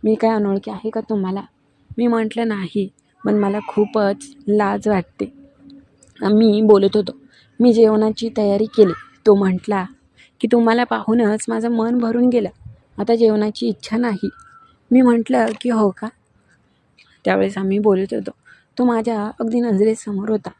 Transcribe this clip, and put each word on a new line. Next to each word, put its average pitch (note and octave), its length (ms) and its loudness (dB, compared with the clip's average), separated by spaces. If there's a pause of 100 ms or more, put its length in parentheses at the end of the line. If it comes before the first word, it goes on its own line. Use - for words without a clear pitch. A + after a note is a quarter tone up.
मी A3 100 2
काय A3 160 0
अनोळखी G3+ 400 -2
आहे G#3+ 200 -8
का A3 100 -6
तुम्हाला?" G3 420 -6 (560)
मी A#3+ 80 0
म्हटलं, A3+ 420 -2
"नाही, G3 400 -4 (360)
पण G#3 100 0
मला G3+ 240 0 (100)
खूपच G#3 600 -2 (200)
लाज G#3 400 0
वाटते." G3+ 440 -4 (880)
मी G#3+ 420 2
बोलत G3+ 340 4
होतो. G3+ 160 -2 (480)
"मी A#3+ 120 6
जेवणाची A3 640 2
तयारी G#3 300 0
केली." G3+ 260 4 (340)
तो G#3+ 80 6
म्हटला F#3+ 500 -2 (560)
की, A3 120 -2
"तुम्हाला A#3 320 2
पाहूनच A3 640 -2
माझं A3+ 220 -4
मन A#3 280 0
भरून A#3+ 300 0
गेलं, A#3+ 220 0 (480)
आता G#3 160 0
जेवणाची G#3+ 540 0
इच्छा - 280 -6
नाही." A3+ 320 -4 (600)
मी B3+ 100 6
म्हटलं A#3+ 460 2 (140)
की, B3 100 -4
"हो G#3+ 200 2
का?" G#3+ 180 -12 (1160)
त्यावेळेस G3 340 0
आम्ही G3 200 -2
बोलत G3 360 0
होतो. G3 160 -6 (480)
तो B3 60 0
माझ्या A3+ 460 -2 (100)
अगदी A#3 200 -2
नजरेसमोर G#3+ 680 -2
होता. G#3+ 300 -4